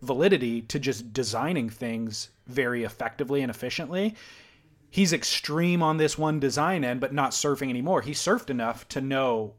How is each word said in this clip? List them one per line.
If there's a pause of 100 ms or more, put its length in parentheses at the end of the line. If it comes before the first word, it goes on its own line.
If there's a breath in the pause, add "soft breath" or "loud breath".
validity
to
just
designing
things (180)
very
effectively
and
efficiently. (720 loud breath)
He's
extreme
on
this
one
design
end,
but
not
surfing
anymore.
He
surfed
enough
to
know